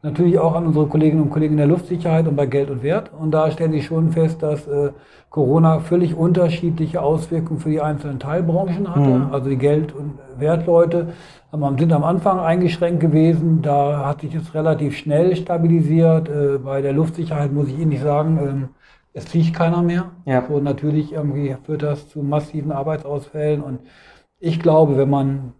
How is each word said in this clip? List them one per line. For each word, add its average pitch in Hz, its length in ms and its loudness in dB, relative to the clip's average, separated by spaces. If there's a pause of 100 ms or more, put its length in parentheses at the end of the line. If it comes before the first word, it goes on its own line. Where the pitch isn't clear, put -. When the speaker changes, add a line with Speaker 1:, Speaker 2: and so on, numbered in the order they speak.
Speaker 1:
natürlich 170 360 2
auch 165 160 2
an 170 120 -2
unsere 151 200 2
Kolleginnen 156 360 2
und 147 80 0
Kollegen 156 240 0
in 151 40 2
der 143 100 4
Luftsicherheit 170 600 0
und 147 80 0
bei 143 80 2
Geld 139 260 -2
und 123 120 -6
Wert. 185 360 -2
Und 156 120 -4
da 156 200 2
stellen 160 220 -2
Sie 147 100 -2
schon 160 300 0
fest, 160 300 0
dass, 151 240 -4
äh, 143 240 -2 (400)
Corona 156 480 4
völlig 175 380 0
unterschiedliche 165 840 0
Auswirkungen 160 600 -2
für 156 100 -4
die 151 100 0
einzelnen 147 380 -4
Teilbranchen 175 760 -2
hatte. 143 60 4
Speaker 2:
Mhm. 131 300 4
Speaker 1:
Also 139 180 -4
die 135 100 -2
Geld- 147 360 0
und 147 240 -10 (200)
Wertleute 170 720 2 (440)
haben, 139 260 -2
sind 165 140 4
am 147 100 2
Anfang 180 380 0
eingeschränkt 175 580 0
gewesen. 160 640 4
Da 143 440 0
hat 147 160 -4
sich 156 120 -10
es - 200 -8
relativ 156 420 0
schnell 170 400 2
stabilisiert. 165 920 2
Äh, 143 300 0
bei 135 220 -4
der 139 140 -2
Luftsicherheit 156 580 -2
muss 143 160 0
ich 135 100 -6
Ihnen 160 120 0
nicht 131 120 -2
sagen, 151 400 0
ähm, 139 260 -4 (440)
es - 140 -14
fliegt 165 280 0
keiner 170 280 0
mehr. 175 240 0 (180)
Speaker 2:
Ja. 127 240 0
Speaker 1:
So, 147 100 0
natürlich 147 540 -2
irgendwie 143 500 -4
führt 147 200 -6
das 147 260 -4
zu 151 140 -12
massiven 147 500 -4
Arbeitsausfällen. 147 880 -4
Und 135 200 -8 (600)
ich 165 180 -2
glaube, 156 380 4
wenn 139 140 2
man 135 500 -2